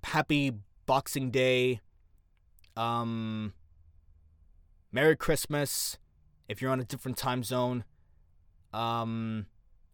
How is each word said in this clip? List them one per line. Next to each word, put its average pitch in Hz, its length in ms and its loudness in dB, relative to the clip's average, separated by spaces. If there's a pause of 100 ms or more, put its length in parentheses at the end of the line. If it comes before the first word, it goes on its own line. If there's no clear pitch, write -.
Happy 147 480 0 (320)
Boxing 131 460 0
Day, 127 500 4 (960)
um, 113 760 -4 (1400)
Merry 147 240 6
Christmas - 840 0 (500)
if 107 120 -8
you're 131 100 0
on 131 100 0
a 123 40 -4
different 127 320 -8
time 123 260 -2
zone. 123 420 0 (880)
Um, 113 720 -2 (480)